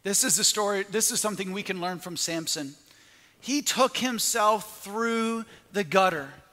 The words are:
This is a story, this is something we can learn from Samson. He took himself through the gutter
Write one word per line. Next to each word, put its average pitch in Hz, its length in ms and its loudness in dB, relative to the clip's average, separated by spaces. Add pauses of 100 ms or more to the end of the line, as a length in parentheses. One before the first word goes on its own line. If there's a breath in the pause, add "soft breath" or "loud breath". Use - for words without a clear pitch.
This 196 220 2
is 185 140 4
a - 40 2
story, 202 400 2
this 208 260 0
is 233 120 0
something 196 320 -2
we 202 100 -6
can 185 160 -4
learn 175 200 -4
from 175 180 -10
Samson. 165 560 -4 (680 soft breath)
He 269 220 -2
took 247 340 2
himself 220 880 0
through 226 600 -2 (260 loud breath)
the 196 140 -2
gutter 160 460 2 (220)